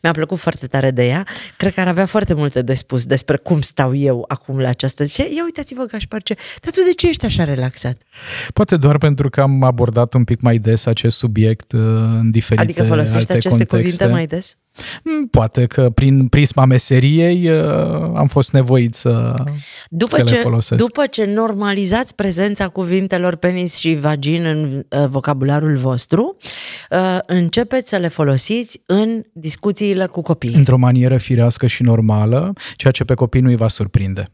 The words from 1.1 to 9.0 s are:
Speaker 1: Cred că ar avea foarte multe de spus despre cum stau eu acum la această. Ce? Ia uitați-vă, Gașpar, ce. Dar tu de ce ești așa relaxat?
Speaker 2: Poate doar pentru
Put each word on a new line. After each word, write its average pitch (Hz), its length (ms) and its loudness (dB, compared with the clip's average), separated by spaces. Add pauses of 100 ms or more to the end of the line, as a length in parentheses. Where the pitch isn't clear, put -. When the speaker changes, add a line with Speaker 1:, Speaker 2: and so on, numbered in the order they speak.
Speaker 1:
Cred 190 180 -2
că 190 60 -4
ar 185 80 0
avea 185 180 0
foarte 202 280 0
multe 143 280 0
de 131 120 -2
spus 127 320 -4
despre 139 300 0
cum 156 240 -2
stau 131 360 -2
eu 135 320 0
acum 135 300 -8
la 127 100 0
această. 131 380 -4
Ce? - 160 -6
Ia 320 220 -4
uitați-vă, 277 400 -8
Gașpar, 214 380 -10
ce. 214 120 -6 (280)
Dar 330 100 -6
tu 370 140 0
de 359 60 4
ce 349 160 0
ești 311 160 -2
așa 180 200 0
relaxat? 127 520 -4 (560)
Speaker 2:
Poate 196 240 2
doar 147 220 4
pentru 139 320 2